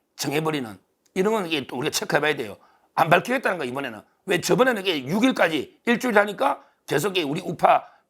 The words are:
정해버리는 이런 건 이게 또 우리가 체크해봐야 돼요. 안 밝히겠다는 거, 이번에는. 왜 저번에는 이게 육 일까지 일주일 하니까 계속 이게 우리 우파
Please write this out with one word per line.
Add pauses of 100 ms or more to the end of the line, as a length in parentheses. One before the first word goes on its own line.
(140)
정해버리는 (360)
이런
건
이게
또
우리가
체크해봐야
돼요. (360)
안
밝히겠다는
거,
이번에는. (240)
왜
저번에는
이게
육
일까지
일주일
하니까 (220)
계속
이게
우리
우파 (240)